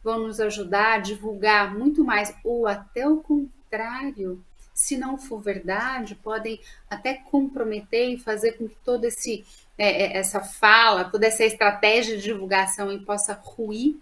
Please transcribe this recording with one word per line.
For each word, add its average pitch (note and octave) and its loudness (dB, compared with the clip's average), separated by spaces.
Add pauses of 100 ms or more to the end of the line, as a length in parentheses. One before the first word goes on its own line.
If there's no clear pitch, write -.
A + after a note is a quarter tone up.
vão A3+ -4
nos A3 -6
ajudar G#3 2
a G#3+ 2
divulgar G3+ 0
muito D4 2
mais, G#3 0 (100)
ou A#3 0
até G#3 -2
o D#4 4
contrário, A#3+ -6 (300)
se - 0
não C4 -6
for G#3+ -12
verdade, G3+ -4
podem A3 -8 (280)
até A#3 -6
comprometer A#3+ -2
e A#3+ -6
fazer A3 -2
com A3+ -10
que - -18
todo A#3+ 0
esse, A3+ -4 (320)
é, G3 2
é, F#3 -4
essa F#3+ 0
fala, G#3+ 6
toda G#3 2
essa A3 2
estratégia A3 2
de G3 -8
divulgação G3 -2
aí G3+ -6
possa G3+ -4
ruir, A#3 -4